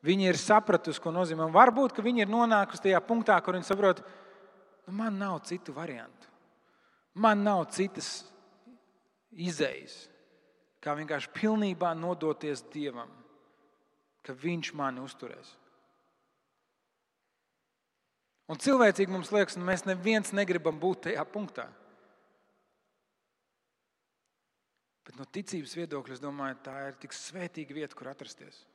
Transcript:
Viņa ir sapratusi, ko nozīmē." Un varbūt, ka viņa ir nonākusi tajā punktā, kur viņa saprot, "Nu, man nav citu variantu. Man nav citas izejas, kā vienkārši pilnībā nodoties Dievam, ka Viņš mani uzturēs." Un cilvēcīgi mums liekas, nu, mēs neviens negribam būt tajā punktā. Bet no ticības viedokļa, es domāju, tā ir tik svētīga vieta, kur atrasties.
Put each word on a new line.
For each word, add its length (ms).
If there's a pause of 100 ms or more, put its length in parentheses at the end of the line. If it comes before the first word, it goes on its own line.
Viņa 260
ir 60
sapratusi, 640
ko 100
nozīmē." 360
Un 60
varbūt, 420
ka 80
viņa 200
ir 60
nonākusi 540
tajā 180
punktā, 420
kur 120
viņa 100
saprot, 400 (840)
"Nu, 60
man 260
nav 220
citu 320
variantu. 540 (880)
Man 300
nav 260
citas 540 (1080)
izejas, 760 (760)
kā 140
vienkārši 360
pilnībā 640
nodoties 680
Dievam, 480 (1120)
ka 120
Viņš 400
mani 260
uzturēs." 560 (3000)
Un 80
cilvēcīgi 520
mums 220
liekas, 260
nu, 80
mēs 220
neviens 460
negribam 460
būt 240
tajā 220
punktā. 480 (3250)
Bet 160
no 80
ticības 480
viedokļa, 400
es 60
domāju, 420
tā 100 (140)
ir 140
tik 120
svētīga 640
vieta, 200
kur 120
atrasties. 540 (120)